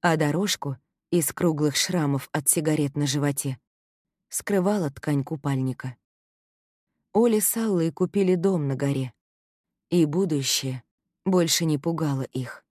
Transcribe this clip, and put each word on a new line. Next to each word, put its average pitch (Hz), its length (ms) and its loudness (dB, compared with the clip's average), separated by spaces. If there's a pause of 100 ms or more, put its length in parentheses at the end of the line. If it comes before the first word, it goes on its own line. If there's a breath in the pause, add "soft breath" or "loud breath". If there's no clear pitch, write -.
А 165 160 2
дорожку 151 600 -2 (340)
из 170 220 2
круглых 151 440 0
шрамов 143 560 0
от 147 160 -2
сигарет 151 480 0
на 147 100 0
животе 139 520 -2 (760)
скрывала 196 580 0
ткань 143 340 -2
купальника. 131 720 -4 (1160)
Оля 220 300 4
с - 160 -2
Аллой 180 340 0
купили 185 420 2
дом 175 320 0
на 135 80 0
горе, 131 380 -2 (760)
и 170 160 4
будущее 143 760 -2 (440)
больше 175 400 2
не 156 100 2
пугало 151 460 -2
их. - 500 -8